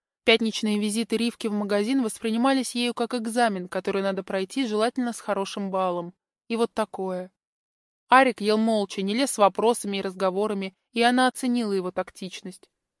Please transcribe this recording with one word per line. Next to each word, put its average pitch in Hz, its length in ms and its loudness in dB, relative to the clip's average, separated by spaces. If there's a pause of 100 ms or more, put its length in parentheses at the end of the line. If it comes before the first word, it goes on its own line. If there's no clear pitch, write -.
(240)
Пятничные 220 540 2
визиты 214 380 -2
Ривки 233 320 -4
в 208 40 -2
магазин 208 480 0
воспринимались 233 760 0
ею 240 180 0
как 233 180 -4
экзамен, 220 540 0
который 196 360 -2
надо 196 200 -2
пройти, 196 460 -2
желательно 233 440 0
с - 80 -10
хорошим 196 520 -4
баллом. 180 420 -2 (320)
И 233 80 -4
вот 226 180 0
такое. 185 600 -6 (760)
Арик 254 320 6
ел 214 160 2
молча, 214 460 0
не 196 140 -2
лез 262 160 0
с - 60 -6
вопросами 208 580 2
и 196 40 -4
разговорами, 190 760 -2 (160)
и 233 100 0
она 247 240 4
оценила 240 460 0
его 185 180 -2
тактичность. - 800 -10 (300)